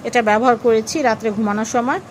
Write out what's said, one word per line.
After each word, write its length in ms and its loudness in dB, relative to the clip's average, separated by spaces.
এটা 180 0
ব্যবহার 360 2
করেছি 440 0
রাত্রে 300 0
ঘুমানোর 340 -2
সময়। 340 -2